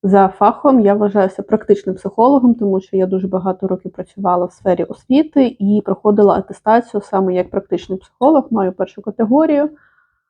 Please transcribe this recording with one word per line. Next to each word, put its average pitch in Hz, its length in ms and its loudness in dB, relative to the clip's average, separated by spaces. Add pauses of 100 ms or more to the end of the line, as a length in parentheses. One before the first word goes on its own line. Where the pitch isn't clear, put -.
За 196 260 4
фахом 240 520 2
я 202 140 2
вважаюся 202 480 -2
практичним 202 520 -2
психологом, 240 600 2
тому 202 260 -2
що 190 160 -8
я 185 100 2
дуже 185 220 -4
багато 185 380 -6
років 185 260 -8
працювала 180 520 -4
в 180 80 -10
сфері 180 320 -4
освіти 277 760 -2
і 208 260 0
проходила 202 500 2
атестацію 214 680 -2
саме 190 340 -2
як 180 160 -4
практичний 190 480 -8
психолог, 277 520 0
маю 196 220 -2
першу 185 300 -8
категорію. 285 680 0 (600)